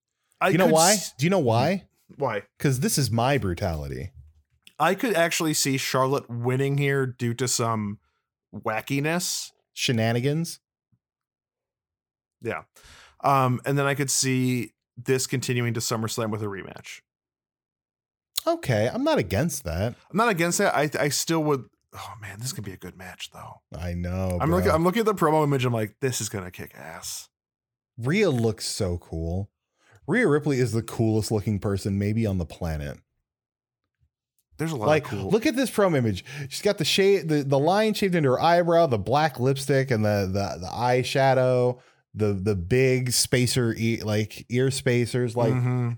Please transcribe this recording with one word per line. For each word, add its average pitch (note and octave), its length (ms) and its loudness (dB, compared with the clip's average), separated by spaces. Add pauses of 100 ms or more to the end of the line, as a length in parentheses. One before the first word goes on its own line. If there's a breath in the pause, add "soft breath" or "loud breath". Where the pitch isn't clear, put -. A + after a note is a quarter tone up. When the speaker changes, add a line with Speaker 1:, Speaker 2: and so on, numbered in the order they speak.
(420)
Speaker 1:
I F3+ 80 4
Speaker 2:
You E3 80 4
know F#3 80 6
Speaker 1:
could D#3+ 80 4
Speaker 2:
why? E3 200 6
Speaker 1:
s- - 240 -2
Speaker 2:
Do C3+ 80 0
you F3 40 2
know G3 100 4
why? C3+ 480 2 (300)
Speaker 1:
Why? A#2 260 -2 (160)
Speaker 2:
'Cause C3 220 2
this A3 160 0
is B2 140 0
my B2 260 2
brutality. D#2+ 760 -4 (680)
Speaker 1:
I E3+ 160 2
could F#3 180 -2
actually E3 400 0
see C3+ 240 0
Charlotte C3 520 0
winning B2+ 480 -2
here C#3 280 0
due A#2+ 300 -4
to B2+ 120 -2
some A2 520 -2 (540)
wackiness. C#3 1000 -4 (220)
Speaker 2:
Shenanigans? B2 840 0 (1800)
Speaker 1:
Yeah. G2 220 -6 (600 loud breath)
Um, C3 420 2
and C#3+ 120 0
then C#3 80 0
I C#3 100 0
could C3+ 160 -2
see B2+ 640 0 (240)
this B2+ 300 -2
continuing A#2+ 480 -2
to A#2 40 -2
SummerSlam A2 500 -4
with G#2+ 140 -6
a G#2+ 40 -6
rematch. - 540 -14 (1400)
Speaker 2:
Okay, B2 480 0
I'm B3+ 100 -4
not D4+ 160 2
against A#2 440 -2
that. F2 320 -4 (160)
Speaker 1:
I'm E3+ 60 -4
not A#3 120 2
against E3+ 280 0
that. G3+ 180 2
I, C#3+ 140 0 (100)
I D3 100 0
still D#3+ 360 -2
would. C#3+ 180 0 (320)
Oh - 240 -14
man, G2 200 -16
this A#2+ 120 -8
could - 140 -12
be F#2+ 80 -10
a F2+ 40 -16
good F2 200 -16
match F2+ 340 -16
though. - 300 -20 (160)
Speaker 2:
I F2 160 -6
know, F2+ 480 -2
Speaker 1:
I'm C#3+ 80 0
Speaker 2:
bro. F3 80 2
Speaker 1:
looking, F3 140 2
I'm D#3+ 120 2
looking F3+ 180 2
at G#3+ 40 -2
the G#3+ 80 2
promo D#3 300 4
image. C#3+ 200 2
I'm B2+ 100 0
like, A2 280 -4
"This B2+ 180 -2
is G#2+ 80 -6
gonna F#2 240 -8
kick - 240 -16
ass." - 540 -14 (680)
Speaker 2:
Rhea E3 320 2
looks A#2 360 0
so F2+ 320 -2
cool. E2+ 520 -6 (580 soft breath)
Rhea G#3+ 200 2
Ripley C#3+ 320 2
is A2+ 140 2
the A2+ 100 0
coolest A2 480 0
looking G#2+ 280 0
person G2 380 -2
maybe G#2+ 280 0
on G2 140 0
the E2 60 -2
planet. D2+ 520 -8 (1600)
Speaker 1:
There's D#3+ 140 -4
a D#3 40 -6
lot G#2+ 120 -2
Speaker 2:
Like, D3+ 180 2
Speaker 1:
of - 40 -12 (100)
cool. F#2+ 100 -6
Speaker 2:
look A3+ 160 2
at D4 100 0
this C4 160 0
promo F#3 260 2
image. A2 280 0 (240 loud breath)
She's - 120 -10
got G3+ 160 0
the D3+ 80 -2
shade, F#3+ 440 4
the, D3 140 2
the C3+ 140 2
line G3+ 360 2
shaved G3 220 0
into D3 140 4
her B2 120 2
eyebrow, E3+ 460 6
the A#2 120 0
black C3+ 400 0
lipstick, C3+ 520 0
and G#2+ 140 2
the, G2+ 260 2
the, F#2+ 280 -4
the F2+ 80 -10
eyeshadow, B2+ 1120 2 (340 soft breath)
the, G#2 200 0
the G2+ 220 0
big B2+ 580 2
spacer B2 640 2
e-, A2+ 260 -2
like, G#2+ 460 -2
ear B2+ 200 0
spacers, B2 640 0
like, A#2+ 180 2
Speaker 1:
Mm-hmm. B2 440 0